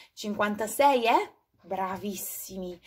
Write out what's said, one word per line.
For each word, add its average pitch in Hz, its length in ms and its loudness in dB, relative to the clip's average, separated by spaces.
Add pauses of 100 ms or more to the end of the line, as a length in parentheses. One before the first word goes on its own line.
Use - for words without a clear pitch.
(120)
Cinquantasei 214 960 2
è? 311 260 4 (280)
Bravissimi. 185 1300 -8